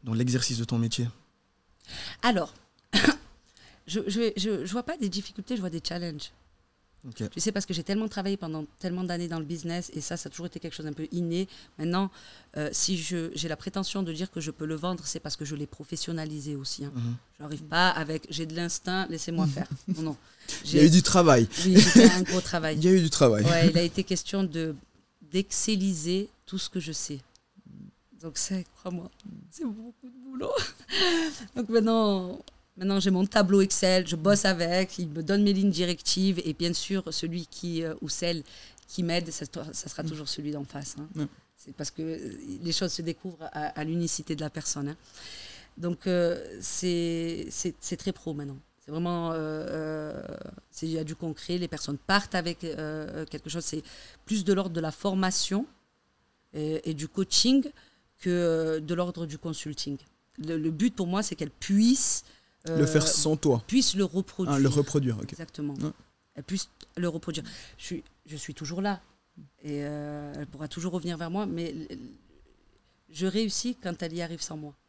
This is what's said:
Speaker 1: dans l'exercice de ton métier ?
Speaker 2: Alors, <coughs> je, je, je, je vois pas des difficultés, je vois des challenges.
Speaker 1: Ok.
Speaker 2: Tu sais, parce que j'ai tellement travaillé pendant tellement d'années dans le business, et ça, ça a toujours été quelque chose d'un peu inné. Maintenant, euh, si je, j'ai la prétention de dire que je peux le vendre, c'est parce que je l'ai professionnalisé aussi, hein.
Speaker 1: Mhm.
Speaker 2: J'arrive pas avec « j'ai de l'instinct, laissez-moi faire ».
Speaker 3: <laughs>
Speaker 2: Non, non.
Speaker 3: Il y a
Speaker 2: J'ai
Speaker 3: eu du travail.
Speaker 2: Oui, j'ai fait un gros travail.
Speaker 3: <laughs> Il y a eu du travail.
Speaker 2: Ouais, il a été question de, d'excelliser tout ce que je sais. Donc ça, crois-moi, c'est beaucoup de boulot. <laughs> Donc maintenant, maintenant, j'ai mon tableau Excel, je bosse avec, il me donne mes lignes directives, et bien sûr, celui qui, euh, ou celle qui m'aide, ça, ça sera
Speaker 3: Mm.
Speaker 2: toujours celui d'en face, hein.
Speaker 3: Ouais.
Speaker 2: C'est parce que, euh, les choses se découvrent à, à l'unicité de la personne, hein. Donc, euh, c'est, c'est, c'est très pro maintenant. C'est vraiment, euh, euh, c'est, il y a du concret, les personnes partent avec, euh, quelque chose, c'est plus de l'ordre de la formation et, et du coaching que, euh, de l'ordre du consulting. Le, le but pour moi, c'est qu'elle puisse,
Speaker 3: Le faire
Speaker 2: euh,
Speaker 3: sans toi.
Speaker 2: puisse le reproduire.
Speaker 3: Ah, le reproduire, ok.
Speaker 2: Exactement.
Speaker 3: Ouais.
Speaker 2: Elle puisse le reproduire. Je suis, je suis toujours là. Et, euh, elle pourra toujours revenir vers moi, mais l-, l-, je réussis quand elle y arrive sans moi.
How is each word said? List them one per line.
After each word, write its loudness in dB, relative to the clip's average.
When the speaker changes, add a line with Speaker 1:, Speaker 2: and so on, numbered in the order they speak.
Speaker 1:
dans -4
l'exercice 2
de -2
ton -2
métier ? 0
Speaker 2:
Alors, 2
<coughs> 0
je, -4
je, 0
je, -2
je -6
vois -2
pas -6
des 0
difficultés, -6
je -4
vois -4
des -6
challenges. -6
Speaker 1:
Ok. -6
Speaker 2:
Tu -8
sais, 0
parce -2
que -4
j'ai -4
tellement -2
travaillé -4
pendant -6
tellement -4
d'années -4
dans -4
le -4
business, -6
et -6
ça, -6
ça -8
a -12
toujours -10
été -10
quelque -10
chose -10
d'un -6
peu -6
inné. -2
Maintenant, 0
euh, -4
si 0
je, -4
j'ai -4
la -4
prétention -4
de -4
dire -6
que -8
je -6
peux -8
le -2
vendre, -4
c'est -6
parce -8
que -8
je -6
l'ai -6
professionnalisé -6
aussi, -6
hein. -10
Speaker 1:
Mhm. -2
Speaker 2:
J'arrive -10
pas 4
avec « -4
j'ai -6
de -8
l'instinct, -2
laissez-moi 0
faire ». -2
Speaker 3:
<laughs> -
Speaker 2:
Non, -4
non. -4
Speaker 3:
Il -6
y 8
a 12
Speaker 2:
J'ai 12
Speaker 3:
eu 12
du 10
travail. 8
Speaker 2:
Oui, 6
j'ai 12
fait 12
un 2
gros 2
travail. -2
Speaker 3:
<laughs> 0
Il 2
y 8
a 10
eu 8
du 4
travail. 6
Speaker 2:
Ouais, 8
il 4
a 6
été 0
question -2
de, -2
d'excelliser 0
tout -10
ce -4
que -6
je -8
sais. -6
Donc -10
ça, -2
crois-moi, -10
c'est -12
beaucoup -12
de -20
boulot. -8
<laughs> -2
Donc -4
maintenant, 2
maintenant, 2
j'ai 4
mon 4
tableau 6
Excel, 4
je -4
bosse 4
avec, 2
il -2
me -6
donne 4
mes 6
lignes 4
directives, 2
et -2
bien -2
sûr, -2
celui -4
qui, -6
euh, -6
ou -8
celle -2
qui -4
m'aide, 0
ça, -6
ça -8
sera -10
Speaker 3:
Mm. -4
Speaker 2:
toujours -8
celui -6
d'en -6
face, -12
hein. -12
Speaker 3:
Ouais. -4
Speaker 2:
C'est -20
parce -8
que, -14
euh, -6
les -4
choses -2
se -6
découvrent -8
à, -6
à -4
l'unicité -2
de -8
la -4
personne, -6
hein. -10
Donc, -6
euh, 2
c'est, -2
c'est, -4
c'est -6
très -4
pro -8
maintenant. -8
C'est -16
vraiment, -2
euh, -2
euh, -6
c'est, -8
il -2
y -2
a -2
du -8
concret, -6
les -4
personnes -6
partent 0
avec, -4
euh, -6
quelque -12
chose, -6
c'est -6
plus -2
de 4
l'ordre -2
de -2
la -4
formation 0
et, -4
et -2
du -8
coaching 4
que, -4
euh, 2
de -4
l'ordre -4
du -10
consulting. -6
Le, -4
le 0
but 2
pour -2
moi, 0
c'est -2
qu'elle -6
puisse, 4
Speaker 3:
Le 4
faire 6
Speaker 2:
euh, 4
Speaker 3:
sans 6
toi. 4
Speaker 2:
puisse 4
le 2
reproduire. -2
Speaker 3:
Ah, 2
le 6
reproduire, 2
ok. -8
Speaker 2:
Exactement. -8
Speaker 3:
Ouais. -4
Speaker 2:
Elle -12
puisse -6
le -2
reproduire. -6
Je -16
suis, -8
je -14
suis -10
toujours -8
là. -2
Et, -6
euh, -8
elle -8
pourra -12
toujours -6
revenir -4
vers -6
moi, -2
mais -4
l-, -10
l-, -12
je -4
réussis -2
quand -8
elle -6
y -6
arrive -8
sans -10
moi. -12